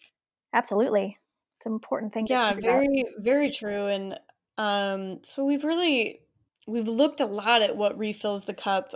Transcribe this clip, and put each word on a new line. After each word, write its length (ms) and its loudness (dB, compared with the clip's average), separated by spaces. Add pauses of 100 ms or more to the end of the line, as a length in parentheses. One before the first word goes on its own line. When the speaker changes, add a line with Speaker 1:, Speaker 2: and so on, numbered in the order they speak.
(540)
Speaker 1:
absolutely. 640 0 (400)
It's 80 -14
an 80 -4
important 400 -6
thing 140 -4
to 60 0
Speaker 2:
Yeah, 200 2
Speaker 1:
think 100 -8
about. 80 4
Speaker 2:
very, 320 4 (160)
very 300 2
true. 380 -4
And, 320 -4 (380)
um, 640 -2
so 200 -6
we've 200 2
really, 580 0 (460)
we've 200 -2
looked 340 2
a 40 0
lot 360 2
at 140 2
what 220 0
refills 480 -4
the 80 -6
cup. 420 -2